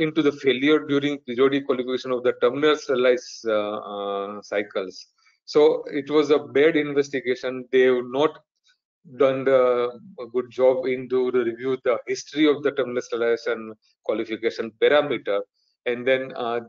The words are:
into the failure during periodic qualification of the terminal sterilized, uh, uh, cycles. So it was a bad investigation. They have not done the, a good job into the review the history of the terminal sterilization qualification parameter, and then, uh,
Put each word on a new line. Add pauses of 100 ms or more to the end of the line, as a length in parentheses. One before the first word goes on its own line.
into
the
failure
during
periodic
qualification
of
the
terminal
sterilized,
uh,
uh,
cycles. (380)
So
it
was
a
bad
investigation.
They
have
not (800)
done
the, (220)
a
good
job
into
the
review
the
history
of
the
terminal
sterilization (320)
qualification (100)
parameter, (460)
and
then,
uh,